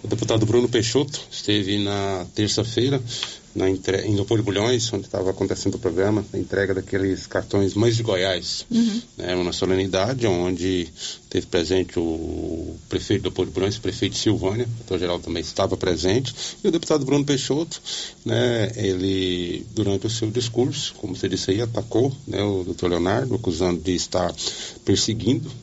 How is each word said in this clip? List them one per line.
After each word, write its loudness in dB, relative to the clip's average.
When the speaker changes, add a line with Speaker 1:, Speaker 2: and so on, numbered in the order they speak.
Speaker 1:
O -6
deputado 2
Bruno 4
Peixoto 2
esteve 0
na -2
terça-feira 2
na 2
entre-, 0
em 2
Leopoldo 2
de -2
Bulhões, 2
onde -4
estava -2
acontecendo -2
o -6
programa, 2
a -4
entrega 0
daqueles -2
cartões 0
Mães 4
de 0
Goiás, 0
Speaker 2:
Uhum. 4
Speaker 1:
né, -2
uma 2
solenidade 2
onde 2
teve -2
presente 0
o -4
prefeito 0
de -4
Leopoldo 0
de -12
Bulhões, 0
o -12
prefeito -2
de -4
Silvânia, 2
o -6
doutor -4
Geraldo 0
também -2
estava 0
presente, 0
e 2
o 4
deputado 2
Bruno 2
Peixoto, -2
né, 2
ele, 0
durante 0
o 0
seu -2
discurso, -2
como -6
você -2
disse -2
aí, 2
atacou, 0
né, -2
o 0
doutor -2
Leonardo, 2
acusando 2
de 0
estar 0
perseguindo 2